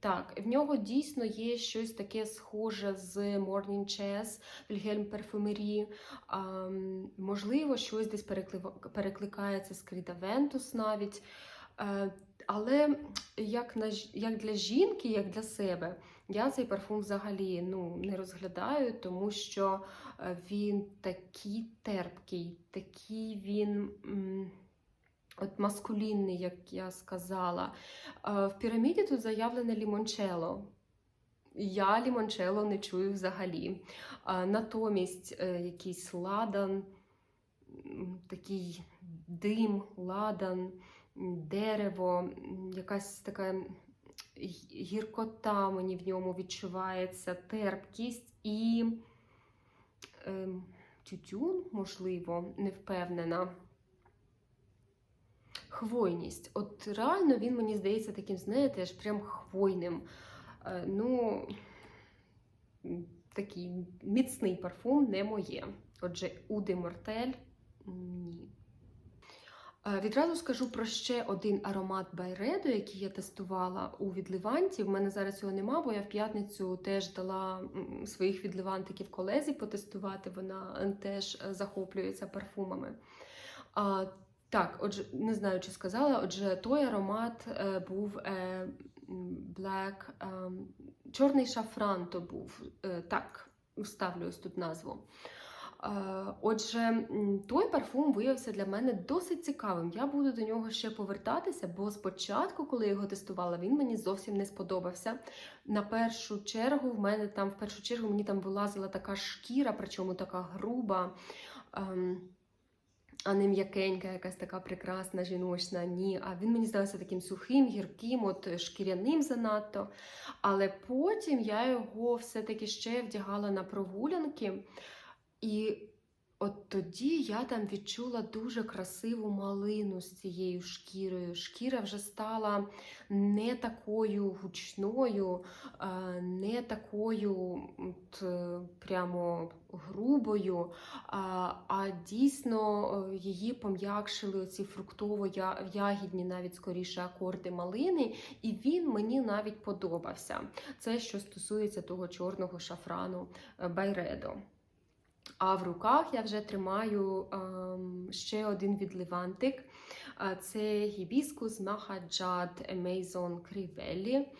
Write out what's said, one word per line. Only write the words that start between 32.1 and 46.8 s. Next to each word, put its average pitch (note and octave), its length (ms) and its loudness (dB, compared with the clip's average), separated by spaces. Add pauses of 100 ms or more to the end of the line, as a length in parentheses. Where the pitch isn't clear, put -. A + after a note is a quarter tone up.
не G3+ 140 2
чую G3 340 0
взагалі. F#3 680 -2 (460)
Е, F#3 200 2
натомість, G#3 920 2
е, F3+ 200 0
якийсь F3 540 -6
ладан, G3 720 0 (1000)
м, F3+ 420 -8
такий F3+ 540 -6 (460)
дим, G3+ 540 4 (140)
ладан, F#3 760 0 (440)
м, F3 320 -4
дерево, F#3+ 680 2
м, F#3 540 -4
якась G3 480 -4
така F#3+ 340 -2 (840)
гі-, - 380 -10
гіркота G#3+ 960 0
мені F#3 260 0
в F3+ 120 -8
ньому F#3 240 0
відчувається, F#3 1040 -4